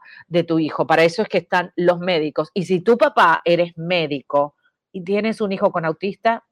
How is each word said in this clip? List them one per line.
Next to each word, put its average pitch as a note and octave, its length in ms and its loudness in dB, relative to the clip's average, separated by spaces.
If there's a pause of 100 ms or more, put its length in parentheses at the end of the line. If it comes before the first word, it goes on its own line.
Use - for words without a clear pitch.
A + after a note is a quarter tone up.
(300)
de E3 140 0
tu E3 140 0
hijo. D3+ 300 -2
Para D#3+ 160 4
eso E3+ 180 2
es G3+ 60 -2
que F#3+ 120 -2
están F3+ 360 -4
los F3 240 2
médicos. D#3 540 -2
Y F#3 100 -2
si F#3 160 0
tu A3+ 180 2
papá G#3+ 460 4
eres E3+ 340 0
médico D3 800 -2 (380)
y F#3 100 -12
tienes G#3 380 -2
un G3 100 -2
hijo G3 220 0
con E3+ 100 -4
autista, G3 680 -4